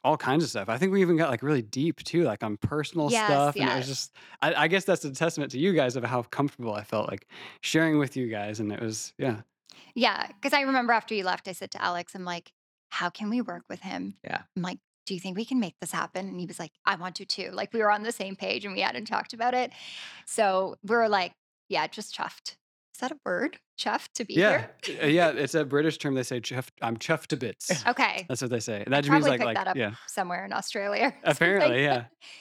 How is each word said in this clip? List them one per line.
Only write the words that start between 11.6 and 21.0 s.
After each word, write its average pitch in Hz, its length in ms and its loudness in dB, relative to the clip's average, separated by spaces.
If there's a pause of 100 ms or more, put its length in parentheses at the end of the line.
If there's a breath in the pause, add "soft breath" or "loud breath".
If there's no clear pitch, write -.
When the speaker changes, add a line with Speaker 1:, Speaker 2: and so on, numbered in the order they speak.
Speaker 2:
to - 100 -10
Alex, 175 340 -4
I'm 185 100 -10
like, 175 260 -8 (400)
"How 180 180 -2
can 208 200 -6
we 240 120 0
work 175 280 -8
with 185 120 -12
him?" 190 440 -8
Speaker 3:
Yeah. - 180 -8 (140)
Speaker 2:
I'm 180 60 -2
like, 180 160 -6 (260)
"Do 196 80 -8
you 175 80 -6
think 190 160 -8
we 226 80 -4
can 254 140 0
make 185 200 -2
this 165 140 -10
happen?" 185 340 -6
And 180 120 -10
he 180 60 -6
was 175 140 -10
like, 160 140 -12 (120)
"I 196 100 2
want 175 220 -8
to 196 80 -14
too." 190 260 -6
Like, 202 220 -4
we 226 60 0
were 214 120 4
on 208 120 0
the 233 80 -2
same 196 240 -6
page 196 300 -4
and 196 80 -6
we 196 80 -2
hadn't - 240 -2
talked 226 280 -4
about 240 200 -2
it. 247 180 0 (540 loud breath)
So 190 580 2
we 208 140 0
were 226 120 6